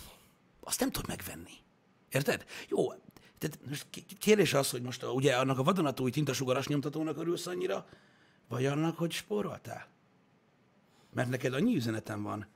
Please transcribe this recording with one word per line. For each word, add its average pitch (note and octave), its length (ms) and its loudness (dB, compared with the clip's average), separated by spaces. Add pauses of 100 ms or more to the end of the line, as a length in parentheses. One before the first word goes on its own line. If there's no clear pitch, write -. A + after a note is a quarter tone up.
(600)
Azt - 200 -6
nem - 120 2
tud - 160 -6
megvenni. - 440 -10 (580)
Érted? - 360 0 (240)
Jó, - 240 2 (440)
tehát D3+ 300 -4
most C#3 220 -8
k-, - 240 -14
k-, - 60 -18
kérdés G3+ 340 6
az, C#3 160 2
hogy B2 120 -4
most B2 220 -8
a, - 80 -4
ugye C3+ 240 4
annak C3 240 4
a C3 40 2
vadonatúj C#3+ 480 2
tintasugaras C3 560 0
nyomtatónak D3 500 0
örülsz E3+ 300 -2
annyira, F3+ 380 -2 (640)
vagy B2 160 0
annak, D#3 320 2
hogy E3 140 -2
spóroltál? - 760 -6 (1300)
Mert A#2+ 160 0
neked B2+ 240 0
annyi G#3 220 4
üzenetem A2 480 -2
van, G#2 320 -6